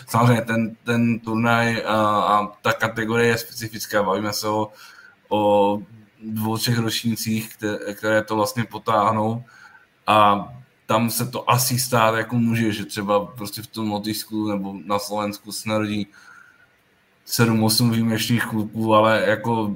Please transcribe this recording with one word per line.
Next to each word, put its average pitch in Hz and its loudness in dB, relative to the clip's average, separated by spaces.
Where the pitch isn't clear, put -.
Samozřejmě 117 4
ten, 113 -2
ten 117 2
turnaj 117 0
a, 107 2
a 101 4
ta - -2
kategorie 113 0
je 113 0
specifická. 107 -4
Bavíme 104 -2
se 107 -6
o, 107 -2
o 104 2
dvou, 110 -4
třech 117 0
ročnících, 110 -2
kte-, 104 -6
které 107 2
to 107 -4
vlastně 107 0
potáhnou. 110 0
A 101 4
tam 113 2
se - -2
to - -4
asi 123 2
stát 113 2
jako 113 -2
může, 113 2
že 101 -6
třeba 101 0
prostě 104 -12
v - -16
tom 110 -6
Lotyšsku 107 -4
nebo 98 -4
na 101 -2
Slovensku 104 -6
se - -8
narodí 104 -2
sedm, 113 2
osm 113 2
výjimečných 113 0
kluků, 110 -2
ale 107 4
jako 110 0